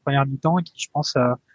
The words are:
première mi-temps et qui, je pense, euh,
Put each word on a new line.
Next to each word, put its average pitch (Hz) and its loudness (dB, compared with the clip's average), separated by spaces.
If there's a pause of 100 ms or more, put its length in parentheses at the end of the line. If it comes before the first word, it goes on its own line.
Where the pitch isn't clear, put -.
première 139 2
mi-temps 160 0
et 170 -2
qui, - -20
je - -10
pense, 147 -4
euh, 123 2 (200)